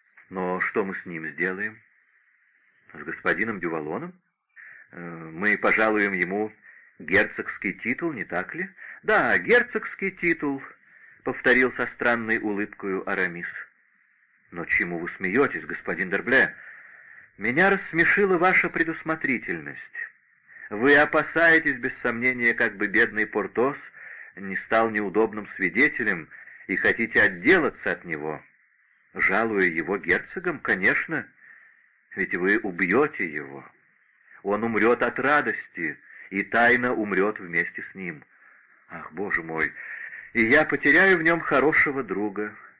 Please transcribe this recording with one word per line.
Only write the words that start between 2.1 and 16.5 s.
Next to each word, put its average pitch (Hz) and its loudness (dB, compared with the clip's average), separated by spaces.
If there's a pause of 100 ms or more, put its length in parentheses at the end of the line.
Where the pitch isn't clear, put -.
С - -16
господином 98 -4
Дювалоном? 85 -4 (800)
Э, 82 -14
мы 101 0
пожалуем 107 4
ему 95 -2 (460)
герцогский 98 -2
титул, 151 -6
не 98 -8
так - -6
ли? 185 -8 (340)
Да, 165 4
герцогский 214 0
титул, 151 -2 (600)
повторил 127 4
со 123 -4
странной 117 0
улыбкою 101 -4
Арамис. 90 -2 (1000)
Но 85 -8
чему 87 -2
вы 87 -6
смеетесь, 95 0
господин 87 -6
Д'Ербле? 98 2 (840)